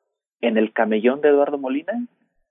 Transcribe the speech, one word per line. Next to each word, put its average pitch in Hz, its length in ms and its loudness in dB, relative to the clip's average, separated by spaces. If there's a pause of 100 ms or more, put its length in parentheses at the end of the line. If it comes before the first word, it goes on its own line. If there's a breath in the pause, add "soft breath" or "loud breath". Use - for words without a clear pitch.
(400)
en 113 160 0
el 110 160 0
camellón 117 480 0
de 151 80 4
Eduardo 143 280 2
Molina 147 480 -6 (460)